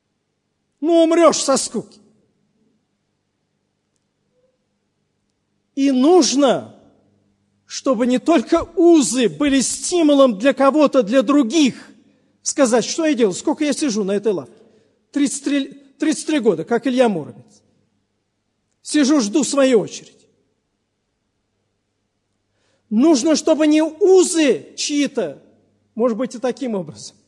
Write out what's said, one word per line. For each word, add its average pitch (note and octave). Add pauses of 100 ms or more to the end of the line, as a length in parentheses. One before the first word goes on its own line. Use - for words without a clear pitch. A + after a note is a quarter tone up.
(800)
Ну, E4
умрешь E4
со C4+
скуки. - (3750)
И C#4
нужно, B3+ (920)
чтобы B3+
не B3
только D#4 (120)
узы C4+
были C4+
стимулом C#4
для B3+
кого-то, C#4
для A#3
других, C4+ (520)
сказать, A#3+
что -
я D4+
делаю, A3
сколько D4+
я D4
сижу A3
на F#3
этой G#3
лавке? C#3 (500)
Тридцать C#4+
три, C4+ (300)
тридцать D#4
три D#4
года, F3
как A#3
Илья B3+
Муромец. D3+ (1200)
Сижу, D4
жду A3
своей C4
очереди. - (2750)
Нужно, C#4
чтобы D#4
не D4+
узы D#4+
чьи-то, A#3 (540)
может A3+
быть, B3+
и A3+
таким A#3+
образом. C3+ (120)